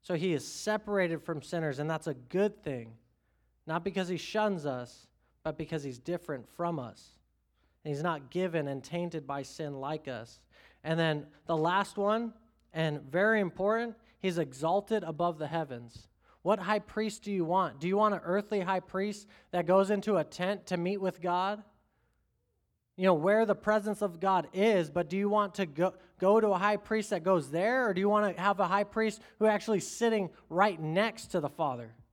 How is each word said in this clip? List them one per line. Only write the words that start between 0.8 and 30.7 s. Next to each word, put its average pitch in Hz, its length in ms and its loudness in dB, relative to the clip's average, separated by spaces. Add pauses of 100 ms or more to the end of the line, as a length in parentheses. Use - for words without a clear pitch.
from 156 180 -6
sinners, 156 380 -4
and 151 100 -2
that's 160 160 -2
a 156 80 -4
good 185 480 -2
thing. 120 300 -8 (720)
Not 165 180 -2
because 185 240 -2
he 180 100 -2
shuns 196 500 0
us, 123 400 -8 (360)
but 156 140 -6
because 156 240 -6
he's 131 160 -8
different 147 580 -6
from 170 220 -2
us. - 360 -12 (720)
And 151 80 -6
he's 143 120 -4
not 151 260 -4
given 170 380 -2
and 135 160 -6
tainted 170 420 -6
by 139 160 -6
sin 143 380 -10
like 151 280 -6
us. 117 320 -12 (440)
And 165 160 -2
then 151 260 2 (220)
the 165 100 2
last 175 400 2
one, 220 360 0 (400)
and 156 280 0
very 190 380 2
important, 214 560 0 (240)
he's 180 180 -2
exalted 170 680 0
above 160 360 -2
the 151 80 -4
heavens. 131 600 -6 (340)
What 202 180 2
high 202 200 0
priest 214 440 -4
do 202 100 -4
you 185 100 2
want? 160 380 2
Do 165 60 -2
you 190 100 2
want 214 160 4
an 165 100 -4
earthly 202 380 0
high 185 180 0
priest 196 480 -6 (240)
that 175 140 0
goes 190 240 6
into 208 260 2
a 160 80 4
tent 180 440 -4
to 185 100 -2
meet 185 240 -2
with 185 200 -4
God? 185 400 -2 (1300)
You 185 100 -2
know, 185 80 6
where 196 320 4
the 202 100 2
presence 208 460 0
of 170 200 -4
God 185 320 2
is, 190 360 2
but 156 200 -2
do 185 80 -2
you 202 100 0
want 208 280 0
to 196 100 -2
go, 165 280 -2 (240)
go 196 220 6
to 214 80 4
a 196 100 2
high 202 200 2
priest 208 320 -4
that 170 140 -2
goes 165 280 2
there, 226 360 2
or 196 60 0
do 175 60 0
you 202 80 2
want 208 280 2
to 170 60 -8
have 196 200 2
a 180 60 2
high 202 180 2
priest 220 360 -2 (160)
who 214 100 4
actually 208 340 2
sitting 220 480 0 (200)
right 175 320 2